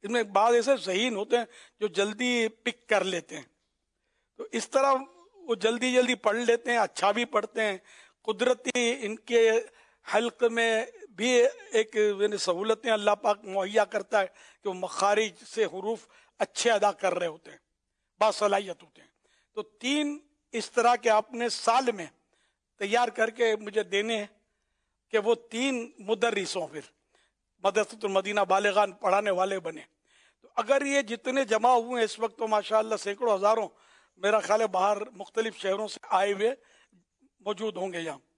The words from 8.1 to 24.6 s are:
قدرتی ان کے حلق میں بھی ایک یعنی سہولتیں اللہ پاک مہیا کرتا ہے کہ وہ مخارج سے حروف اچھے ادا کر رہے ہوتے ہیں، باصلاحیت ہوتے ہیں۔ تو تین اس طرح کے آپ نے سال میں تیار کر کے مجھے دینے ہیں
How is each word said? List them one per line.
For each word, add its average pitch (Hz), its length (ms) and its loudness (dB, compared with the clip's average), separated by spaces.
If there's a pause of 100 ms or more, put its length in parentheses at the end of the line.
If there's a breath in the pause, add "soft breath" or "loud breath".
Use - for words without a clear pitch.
قدرتی 247 760 0
ان 220 160 -8
کے 226 340 2 (560 soft breath)
حلق 233 440 -2
میں 226 340 0 (240)
بھی 214 200 -4 (420)
ایک 220 260 0
یعنی 208 400 0
سہولتیں 214 540 -2
اللہ 208 320 2
پاک 208 220 0
مہیا 196 400 0
کرتا 202 360 -2
ہے 190 60 0 (360 loud breath)
کہ 202 60 -6
وہ 185 60 -6
مخارج 196 720 0
سے 220 200 -2
حروف 190 420 -6 (340 soft breath)
اچھے - 300 -2
ادا 202 220 2
کر 190 220 -2
رہے 175 120 -4
ہوتے 160 240 -12
ہیں، - 80 -20 (600)
باصلاحیت 202 640 0
ہوتے - 200 -20
ہیں۔ - 60 -20 (480)
تو 214 60 -8
تین 294 560 -2 (360)
اس 220 160 -4
طرح 240 260 4
کے 233 140 0
آپ 214 240 2
نے 233 140 -2
سال 240 440 0
میں 185 140 -8 (720)
تیار 226 280 2
کر 226 220 0
کے 226 260 0
مجھے 208 260 -4
دینے 202 340 -2
ہیں 208 100 -6 (840)